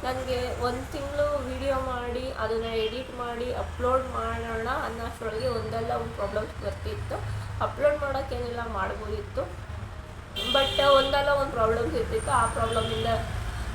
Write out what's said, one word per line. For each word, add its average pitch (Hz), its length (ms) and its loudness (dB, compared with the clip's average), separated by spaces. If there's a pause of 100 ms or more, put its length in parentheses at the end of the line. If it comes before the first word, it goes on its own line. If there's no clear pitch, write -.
ನನಗೆ 247 560 0
ಒಂದು 247 320 -2
ತಿಂಗಳು 285 600 0
ವಿಡಿಯೋ 269 200 0
ಮಾಡಿ 254 580 -2
ಅದನ್ನ 226 320 0
ಎಡಿಟ್ 226 540 -2
ಮಾಡಿ 240 340 -4
ಅಪ್ಲೋಡ್ 247 500 2
ಮಾಡೋಣ 226 680 -2
ಅನ್ನೋಷ್ಟರೊಳಗೆ 226 800 -2
ಒಂದಲ್ಲ 226 420 -2
ಒಂದು 233 240 -2
ಪ್ರಾಬ್ಲಮ್ಸ್ 208 500 -2
ಬರ್ತಿತ್ತು. - 500 -4 (480)
ಅಪ್ಲೋಡ್ 294 380 2
ಮಾಡೋಕ್ಕೇನೆಲ್ಲ 240 680 -2
ಮಾಡ್ಬೋದಿತ್ತು, 214 760 -2 (1080)
but 277 300 4
ಒಂದಲ್ಲ 277 460 8
ಒಂದು 277 240 4
ಪ್ರಾಬ್ಲಮ್ಸ್ 226 440 2
ಇರ್ತಿತ್ತು. 220 340 0
ಆ 233 160 6
ಪ್ರಾಬ್ಲಮಿಂದ, 226 600 0 (680)